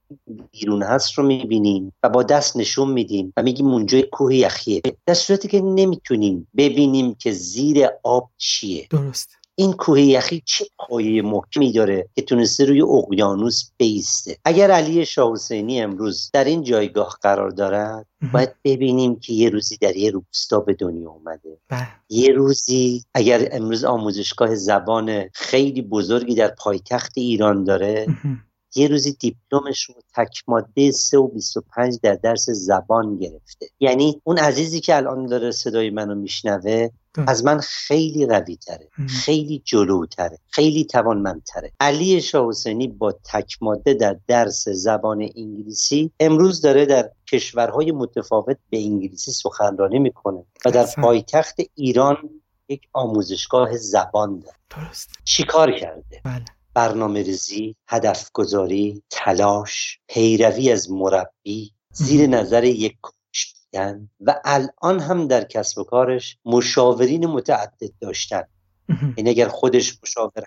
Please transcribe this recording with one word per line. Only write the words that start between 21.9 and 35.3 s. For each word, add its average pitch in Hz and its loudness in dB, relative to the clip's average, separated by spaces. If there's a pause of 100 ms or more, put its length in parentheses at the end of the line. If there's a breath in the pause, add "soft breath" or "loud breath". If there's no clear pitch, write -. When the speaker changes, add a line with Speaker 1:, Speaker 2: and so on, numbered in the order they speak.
Speaker 1:
یه 127 4
روزی 127 2 (100)
اگر 120 4
امروز 113 -4
آموزشگاه 110 -2
زبان 104 -2
خیلی 131 0
بزرگی 110 -2
در 107 2
پایتخت 104 -6
ایران 107 0
داره، 101 0
Speaker 2:
مهم. 135 -6 (320)
Speaker 1:
یه 143 4
روزی 143 0
دیپلمش 139 -4
رو 127 -14 (200)
تک - -4
ماده 120 2
سه 135 2
و 131 4
بیست 113 -8
و 110 -8 (140)
پنج 123 -2
در 104 4
درس 113 -2
زبان 101 0
گرفته. 85 -12 (140)
یعنی 139 2
اون 165 0
عزیزی 156 0
که 160 2
الان 131 -2
داره 120 -2